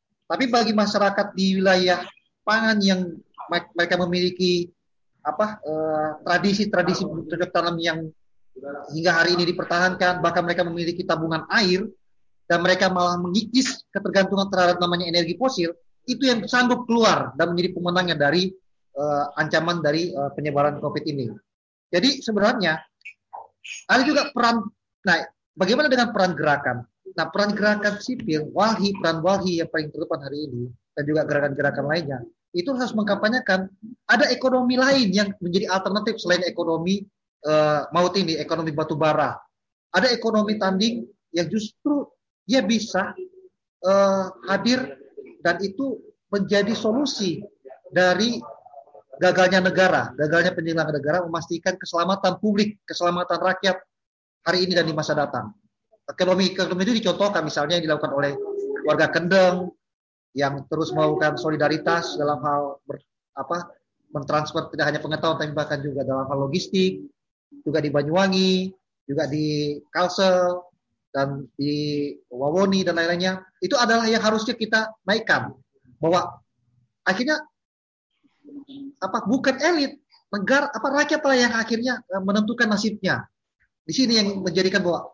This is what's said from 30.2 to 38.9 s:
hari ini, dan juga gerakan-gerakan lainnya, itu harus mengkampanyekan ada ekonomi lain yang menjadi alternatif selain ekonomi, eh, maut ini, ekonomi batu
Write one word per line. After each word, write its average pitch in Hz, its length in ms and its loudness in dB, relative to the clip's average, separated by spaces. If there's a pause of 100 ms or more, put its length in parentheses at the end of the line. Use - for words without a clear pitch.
hari 143 240 -8
ini, 120 160 -6 (320)
dan 147 100 -4
juga 151 220 0
gerakan-gerakan 143 580 0
lainnya, 143 340 -4 (360)
itu 175 180 -2
harus 247 220 -4
mengkampanyekan 208 720 0 (400)
ada 240 240 4
ekonomi 254 480 2
lain 262 320 4
yang 202 180 2 (140)
menjadi 175 240 0
alternatif 196 500 -2
selain 175 300 0
ekonomi, 170 560 -2 (400)
eh, 151 380 2 (100)
maut 180 240 2
ini, 160 240 0
ekonomi 160 320 -4
batu 156 240 -2